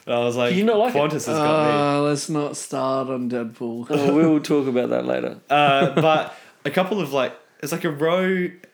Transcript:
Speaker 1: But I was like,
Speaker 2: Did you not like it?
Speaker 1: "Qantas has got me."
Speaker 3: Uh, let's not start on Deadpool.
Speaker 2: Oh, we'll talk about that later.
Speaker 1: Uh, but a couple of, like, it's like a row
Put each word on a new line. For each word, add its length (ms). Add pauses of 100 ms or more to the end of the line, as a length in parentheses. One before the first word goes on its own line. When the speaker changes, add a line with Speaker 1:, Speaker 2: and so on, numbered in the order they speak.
Speaker 1:
But 160
I 40
was 100
like, 140
Speaker 2:
Did 100
you 60
not 120
like 160
it? 40
Speaker 1:
"Qantas 280
has 0
got 400
me." 60
Speaker 3:
Uh, 300
let's 280
not 280
start 520
on 200
Deadpool. 600
Speaker 2:
Oh, 240
we'll 280
talk 260
about 220
that 160
later. 320 (120)
Speaker 1:
Uh, 520
but 340 (300)
a 40
couple 300
of, 140
like, 200 (300)
it's 80
like 140
a 60
row 560 (260)